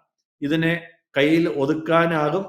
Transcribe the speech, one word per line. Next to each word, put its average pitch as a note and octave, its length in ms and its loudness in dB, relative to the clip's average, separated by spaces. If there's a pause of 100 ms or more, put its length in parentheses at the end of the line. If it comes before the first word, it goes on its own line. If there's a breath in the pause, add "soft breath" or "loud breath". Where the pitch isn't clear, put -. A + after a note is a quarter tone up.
(420)
ഇതിനെ E3 400 0 (340)
കയ്യിൽ E3 320 2
ഒതുക്കാനാകും D#3+ 1000 0